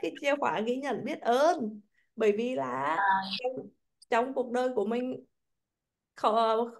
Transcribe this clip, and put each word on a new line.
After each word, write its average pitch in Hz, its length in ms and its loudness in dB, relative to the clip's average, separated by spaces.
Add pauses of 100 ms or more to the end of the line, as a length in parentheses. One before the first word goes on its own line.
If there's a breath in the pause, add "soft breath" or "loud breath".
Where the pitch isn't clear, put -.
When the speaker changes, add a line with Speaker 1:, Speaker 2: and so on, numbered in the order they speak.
Speaker 1:
cái 330 180 -4
chìa 285 160 2
khóa 202 240 0
ghi 240 160 0
nhận 254 280 -4
biết 285 160 -6
ơn. 254 600 2 (360)
Bởi 220 160 4
vì 240 220 -2
là 135 420 -2
Speaker 2:
À. 196 260 2 (160)
Speaker 1:
trong, 262 300 -6 (420)
trong 247 240 2
cuộc 240 180 -2
đời 254 220 0
của 208 100 2
mình, 247 400 -4 (920)
khó, 220 440 4 (220)